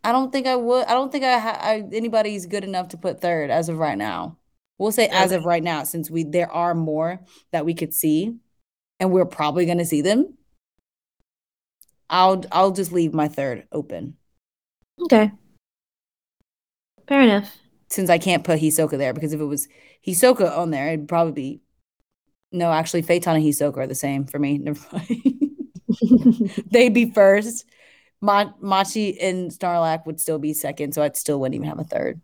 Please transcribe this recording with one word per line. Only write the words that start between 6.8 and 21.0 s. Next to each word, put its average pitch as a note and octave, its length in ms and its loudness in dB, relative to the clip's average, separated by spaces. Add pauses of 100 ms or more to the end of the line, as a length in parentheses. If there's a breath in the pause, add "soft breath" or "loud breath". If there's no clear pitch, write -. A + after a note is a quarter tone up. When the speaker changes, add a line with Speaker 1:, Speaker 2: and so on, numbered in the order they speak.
Speaker 1:
that D#3 120 -2
we E3+ 120 -4
could D#3+ 180 -8
see, F3 440 -2 (600)
and F#3+ 120 0
we're F3+ 160 4
probably D#3+ 400 -2
gonna F3 180 0
see D3+ 160 0
them. A3+ 340 0 (1700)
I'll, F#3 420 4
I'll F#3+ 200 4
just F3+ 200 -4
leave E3+ 220 0
my D3+ 140 0
third C#3 440 -6
open. G2 440 -10 (840)
Speaker 2:
Okay. G#3+ 320 4 (1800)
Fair C#4 140 4
enough. G3+ 340 4 (340)
Speaker 1:
Since F#3 200 -2
I E3+ 80 6
can't E3+ 260 0
put D#3+ 160 2
Hisoka D#3 380 0
there, C3 160 -2
because D3+ 200 -6
if D3+ 60 -6
it D3+ 60 -4
was C#3+ 220 -4 (380 soft breath)
Hisoka F#3+ 520 4
on E3 140 -2
there, C#3 220 -2
it'd D3+ 140 -6